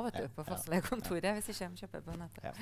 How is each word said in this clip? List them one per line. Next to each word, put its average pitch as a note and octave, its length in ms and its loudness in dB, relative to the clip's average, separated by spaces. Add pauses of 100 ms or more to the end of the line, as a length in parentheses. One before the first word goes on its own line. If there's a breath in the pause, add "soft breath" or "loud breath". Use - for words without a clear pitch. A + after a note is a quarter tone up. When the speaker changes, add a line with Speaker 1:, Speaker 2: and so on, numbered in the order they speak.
Speaker 1:
vet A#3 160 0
du, - 80 0
Speaker 2:
Ja, - 20 -4
Speaker 1:
på C3+ 160 -6
Speaker 2:
ja, - 60 -4
Speaker 1:
fastlegekontoret, F3+ 760 2
Speaker 2:
ja. G3 140 6
Speaker 1:
hvis G#3+ 160 -2
ikke F3+ 160 -2
de F3+ 160 -8
kjøper D#3 160 -6
på E3+ 160 -4
nettet. - 260 -8
Speaker 2:
Ja. - 80 -2 (100)